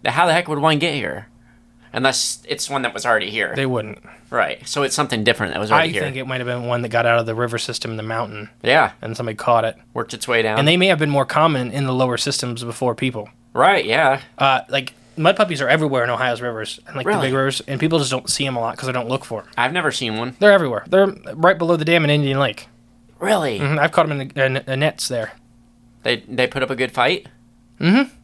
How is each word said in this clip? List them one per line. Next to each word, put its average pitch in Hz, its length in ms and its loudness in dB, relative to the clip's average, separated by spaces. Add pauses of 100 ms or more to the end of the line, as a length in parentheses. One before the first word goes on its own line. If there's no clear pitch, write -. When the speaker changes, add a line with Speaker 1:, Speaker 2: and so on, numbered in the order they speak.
Speaker 1:
Now, 120 80 0
how 170 140 4
the 165 60 4
heck 175 160 0
would 151 100 -4
one 156 200 4
get 151 160 -2
here? 98 320 -6 (680)
Unless - 560 -2
it's - 220 -6
one 135 120 -2
that 120 120 -4
was 107 100 -8
already 107 260 2
here. 107 260 -2
Speaker 2:
They 135 100 -2
wouldn't. 110 320 -4 (320)
Speaker 1:
Right. 90 380 -2
So 143 160 -2
it's 127 100 -2
something 110 300 -2
different 98 300 0
that 87 60 -2
was 107 120 0
already 160 160 4
Speaker 2:
I - 40 -6
Speaker 1:
here. 95 100 -2
Speaker 2:
think 127 140 -6
it 131 100 -8
might 127 120 -6
have 123 80 -6
been 123 200 -6
one 120 160 -2
that 120 80 -6
got 117 140 2
out 117 140 4
of 113 80 0
the 113 80 -4
river 117 240 -2
system - 320 -8
in 110 60 -6
the 110 80 -8
mountain. 110 440 -6 (140)
Speaker 1:
Yeah. 123 300 4 (100)
Speaker 2:
And 110 140 -8
somebody 117 200 -6
caught 117 280 2
it. 113 120 -4 (160)
Speaker 1:
Worked 117 220 -6
its - 140 -10
way 117 140 4
down. 110 160 2
Speaker 2:
And 143 100 4
they 175 80 6
may 180 100 4
have 180 140 4
been 147 100 2
more 139 140 2
common 139 480 2
in 139 120 -2
the 131 80 -2
lower 127 240 2
systems 123 460 -4
before 117 320 -4
people. 117 340 -6 (240)
Speaker 1:
Right, 170 320 4
yeah. 135 360 2 (180)
Speaker 2:
Uh, 135 300 4
like, 135 260 -4 (220)
mud 165 200 2
puppies 175 240 0
are 127 80 0
everywhere 135 360 2
in 123 60 -2
Ohio's 120 300 -2
rivers, 113 460 -8
and, - 80 -18
like, 131 120 -6
Speaker 1:
Really? 202 160 0
Speaker 2:
the 135 40 0
big 131 80 0
rivers, 135 320 0
and 139 140 -6
people 160 180 2
just 135 140 0
don't - 180 -4
see 139 160 -2
'em 131 80 -4
a 117 60 -2
lot 113 160 -4
'cause 127 100 -8
they 127 60 -2
don't 123 160 -4
look 131 160 -2
for 110 160 -8
'em. - 80 -20 (100)
Speaker 1:
I've 127 140 2
never 165 180 0
seen 113 260 -4
one. 120 220 -6
Speaker 2:
They're 202 140 8
everywhere. 139 360 2
They're 196 240 4 (220)
right 175 240 4
below 170 160 2
the 156 100 0
dam 165 200 4
in 147 60 2
Indian 139 280 2
Lake. 127 300 -4 (500)
Speaker 1:
Really? 170 400 0
Speaker 2:
Mm-hmm. 147 220 0
I've 160 100 4
caught 160 180 2
'em 143 120 -4
in 135 80 -8
the, 135 180 0
in 131 180 0
the 131 120 -4
nets 147 320 -2
there. 117 240 -4 (720)
Speaker 1:
They, 117 240 0
they 123 180 0
put 131 160 -4
up 131 80 -4
a 127 60 -4
good 127 160 -2
fight? - 340 0 (540)
Speaker 2:
Mm-hmm. 233 300 4 (120)